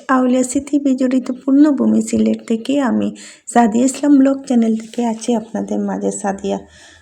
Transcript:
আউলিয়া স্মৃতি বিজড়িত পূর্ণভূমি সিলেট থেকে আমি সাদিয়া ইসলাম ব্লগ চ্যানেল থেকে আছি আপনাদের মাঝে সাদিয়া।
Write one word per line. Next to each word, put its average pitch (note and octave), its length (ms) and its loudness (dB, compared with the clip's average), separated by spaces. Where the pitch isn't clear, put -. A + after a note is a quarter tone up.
আউলিয়া B3+ 360 2
স্মৃতি C#4 340 -2
বিজড়িত C4 540 0
পূর্ণভূমি B3+ 680 2
সিলেট A3 440 -2
থেকে A3+ 340 -4
আমি G#3+ 280 0
সাদিয়া A#3 380 2
ইসলাম D4 300 0
ব্লগ C4+ 280 4
চ্যানেল A3+ 340 0
থেকে - 280 -10
আছি A3+ 280 -4
আপনাদের G#3 460 -4
মাঝে G3 320 -4
সাদিয়া। G3 460 -4